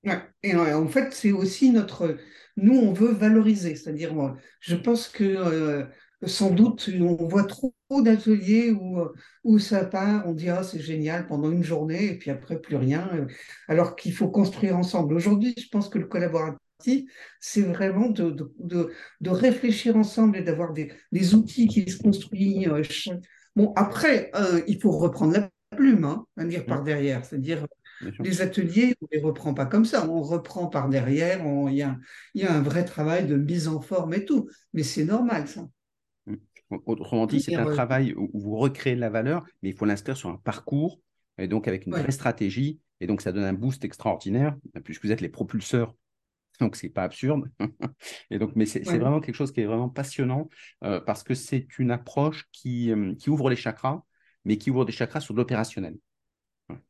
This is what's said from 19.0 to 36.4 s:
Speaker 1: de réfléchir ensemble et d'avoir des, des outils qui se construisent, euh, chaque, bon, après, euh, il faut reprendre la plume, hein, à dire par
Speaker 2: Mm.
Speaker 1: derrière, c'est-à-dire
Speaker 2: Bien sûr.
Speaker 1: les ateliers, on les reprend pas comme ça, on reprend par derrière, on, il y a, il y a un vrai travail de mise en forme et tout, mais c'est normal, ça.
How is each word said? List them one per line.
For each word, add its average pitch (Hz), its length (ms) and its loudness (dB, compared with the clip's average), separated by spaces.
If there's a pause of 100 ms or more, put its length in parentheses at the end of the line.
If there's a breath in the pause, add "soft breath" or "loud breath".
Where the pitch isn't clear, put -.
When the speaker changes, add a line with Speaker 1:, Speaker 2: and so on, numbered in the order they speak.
Speaker 1:
de 185 100 -4
réfléchir 220 680 2
ensemble 214 400 4
et 185 60 -4
d'avoir 160 300 -2
des, 151 200 -6 (200 loud breath)
des 185 220 4
outils 220 320 4
qui 190 240 2
se - 120 -6
construisent, 190 680 2
euh, 151 140 0
chaque, 180 380 -6 (360 soft breath)
bon, 208 200 4
après, 208 580 2
euh, 180 320 2
il 208 140 -2
faut 185 120 4
reprendre 156 420 2
la 202 160 0 (260)
plume, 240 280 6
hein, 143 220 -4 (100)
à 165 80 -6
dire 170 220 -4
par 143 160 -2
Speaker 2:
Mm. - 20 -6
Speaker 1:
derrière, 139 400 0
c'est-à-dire 147 420 -6 (340 loud breath)
Speaker 2:
Bien 98 120 -10
sûr. - 120 -8
Speaker 1:
les 180 160 -2
ateliers, 190 640 2
on - 100 -12
les 156 80 0
reprend 151 320 -2
pas 135 140 -2
comme 214 180 4
ça, - 240 0
on 165 140 0
reprend 170 460 -4
par 139 200 -2
derrière, 151 580 0
on, 143 220 0
il 135 80 0
y 143 60 0
a, 131 160 -4 (360 loud breath)
il 190 80 -2
y - 40 0
a 175 60 2
un 151 100 4
vrai 151 240 0
travail 160 400 -2
de 143 100 0
mise 156 320 0
en 156 140 -4
forme 175 320 -4
et 202 100 -2
tout, 277 240 0 (240 loud breath)
mais 160 100 -2
c'est 151 220 -2
normal, 208 440 0
ça. 170 200 -14 (1040)